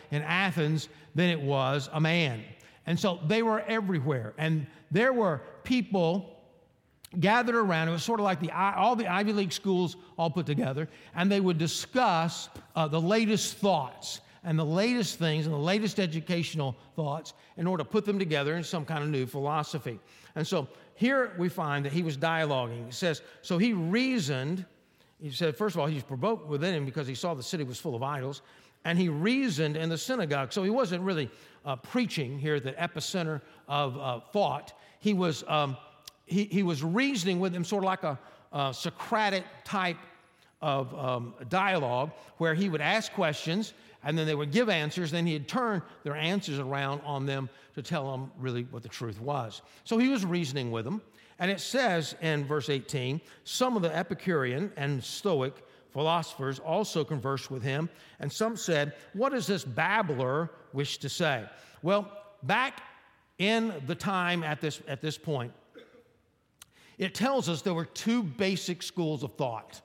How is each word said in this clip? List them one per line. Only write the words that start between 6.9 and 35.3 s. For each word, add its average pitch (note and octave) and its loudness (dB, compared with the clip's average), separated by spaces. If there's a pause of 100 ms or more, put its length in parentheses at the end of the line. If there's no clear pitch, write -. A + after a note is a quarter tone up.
gathered A#3 6
around. F3 4
It E3 2
was E3 0
sort A3+ 2
of G3+ 4
like F#3 2
the D#3 -2
I-, F#3+ 2
all G#3 4
the A3 0
Ivy G3+ 2
League G3+ 2
schools F3+ 2 (220)
all E3 2
put D#3 -2
together, D3 0 (260)
and F3+ 4
they G3+ 4
would F#3 4
discuss, E3+ 2 (260)
uh, D#3+ 4
the D#3 2
latest G#3+ 4
thoughts D#3+ 0 (220)
and D#3+ 0
the D#3+ 2
latest G3+ 2
things D#3+ 2
and D#3+ 0
the D3 0
latest G3 0
educational D#3+ -2 (200)
thoughts D3+ -4 (240)
in E3+ -2
order F3+ 0
to - -14
put G#3+ 2
them G3+ 0
together D#3 2
in E3+ -2
some D3+ -4
kind D3+ -2
of D3+ -2
new C3+ 0
philosophy. C#3 -4 (360)
And D#3 -2
so D#3 0 (280)
here B3 2
we F3 0
find D3 0
that C#3 -4
he F3 0
was D#3 -2
dialoguing. C#3 0
It B2 -14
says, D#3+ -2 (200)
"So F3+ -2
he A3+ 4
reasoned." F3+ 0 (560)
He D3+ -10
said, D3+ 0
first G#3 0
of E3+ 2
all, C#3+ 2
he D#3 0
was C3 -4
provoked D#3+ -2
within D3+ 0
him D3 -2
because C3+ -4
he C3 -6
saw E3+ -2
the C3 -8
city D3+ -4
was B2 -8
full D3+ -6
of A#2 -4
idols, C#3 -4 (440)
and E3+ 2
he F3+ 4
reasoned D#3+ 2
in D#3+ -2
the E3 -2
synagogue. D3 -2
So G3+ 0
he F#3 2
wasn't G3 0
really, D#3+ 0 (360)
uh, C#3 -2
preaching C#3+ -2
here D3+ 0
at C#3+ 0
the C3 -4
epicenter D#3+ -4 (260)
of, C#3 0
uh, B2+ -4 (100)
thought. D3+ -2 (200)
He G#3 2
was, F3+ 0